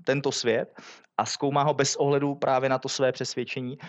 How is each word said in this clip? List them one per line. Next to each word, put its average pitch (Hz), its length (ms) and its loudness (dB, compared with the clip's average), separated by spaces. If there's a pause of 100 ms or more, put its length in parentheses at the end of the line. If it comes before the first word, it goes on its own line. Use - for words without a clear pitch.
tento 139 280 0
svět - 440 -2 (420)
a 107 80 0
zkoumá 143 360 0
ho 147 120 2
bez 139 220 0
ohledu 143 380 2
právě 131 340 2
na 131 100 2
to 131 100 -8
své 131 240 2
přesvědčení, 127 680 -6 (100)